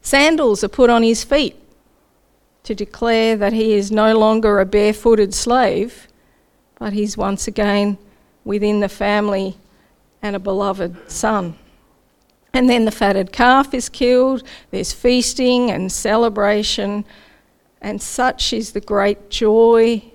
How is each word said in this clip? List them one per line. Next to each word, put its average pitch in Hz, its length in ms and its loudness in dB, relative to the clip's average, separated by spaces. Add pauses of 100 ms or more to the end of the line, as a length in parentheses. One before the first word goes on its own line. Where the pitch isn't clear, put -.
Sandals 285 600 2
are 208 40 -4
put 240 220 4
on 233 140 4
his 226 200 0
feet 277 340 -2 (1040)
to 220 140 -8
declare 226 600 -2
that 208 180 0
he 220 200 2
is 196 160 0
no 214 260 2
longer 220 440 2
a 190 60 2
barefooted 208 680 2
slave, 233 720 -2 (720)
but 214 160 -8
he's 208 240 -4
once 196 300 -4
again 202 500 -2 (460)
within 208 360 -2
the 196 100 -2
family 202 680 -2 (640)
and 202 140 -6
a 196 40 -6
beloved 196 680 -4
son. 196 460 -4 (1000)
And 254 160 2
then 240 160 2
the 214 60 -2
fatted 196 400 -2
calf 262 420 2
is 247 160 -6
killed, 254 540 0 (260)
there's 190 240 -8
feasting 247 760 0
and 185 200 -6
celebration, 208 1120 -2 (760)
and 208 200 -8
such - 520 -4
is 220 200 -6
the 196 80 -6
great 202 500 -2
joy 226 720 4 (100)